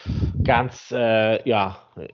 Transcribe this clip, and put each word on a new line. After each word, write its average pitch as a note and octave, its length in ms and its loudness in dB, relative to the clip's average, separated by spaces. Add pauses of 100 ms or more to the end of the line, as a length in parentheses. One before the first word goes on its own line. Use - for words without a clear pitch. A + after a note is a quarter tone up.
(440)
ganz, B2 520 0
äh, A2 520 2
ja, G2 300 0 (360)